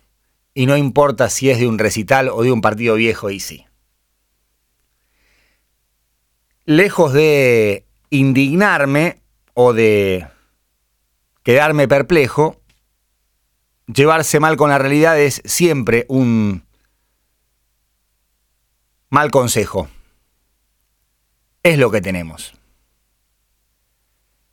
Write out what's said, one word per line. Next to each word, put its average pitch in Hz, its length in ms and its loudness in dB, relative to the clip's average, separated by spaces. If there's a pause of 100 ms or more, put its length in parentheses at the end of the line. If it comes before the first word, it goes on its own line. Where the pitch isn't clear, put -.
(560)
y 135 100 0
no 139 100 2
importa 139 540 0
si 131 220 -2
es 120 80 0
de 123 80 0
un 113 100 -2
recital 110 520 -2
o 113 120 -6
de 123 100 0
un 117 100 -2
partido 110 340 -2
viejo", 110 340 -2
y 98 120 -10
sí. - 260 -18 (3000)
Lejos 165 480 2
de 127 720 2 (240)
indignarme 143 1120 0 (320)
o 123 200 4
de 101 540 0 (1160)
quedarme 147 440 2
perplejo, 143 720 0 (1300)
llevarse 151 520 2
mal 156 160 2
con 147 140 2
la 143 80 2
realidad 151 420 2
es 147 240 0
siempre 123 640 0
un 113 560 0 (2500)
mal 143 220 0
consejo. 110 580 -2 (1700)
Es 170 160 0
lo 123 140 0
que 107 80 -4
tenemos. 87 540 -10 (2000)